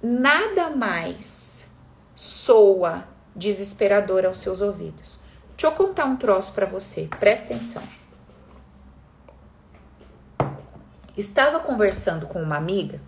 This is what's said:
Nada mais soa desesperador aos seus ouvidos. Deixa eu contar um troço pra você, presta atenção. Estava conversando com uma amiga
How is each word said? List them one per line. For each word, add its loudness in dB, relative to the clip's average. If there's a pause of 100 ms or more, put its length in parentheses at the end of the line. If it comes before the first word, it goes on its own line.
Nada 2
mais -6 (480)
soa 4 (300)
desesperador 0
aos 0
seus -6
ouvidos. -8 (300)
Deixa -2
eu 4
contar 0
um 0
troço 2
pra 0
você, -6 (120)
presta 2
atenção. -8 (3250)
Estava 2
conversando -2
com -8
uma -2
amiga -4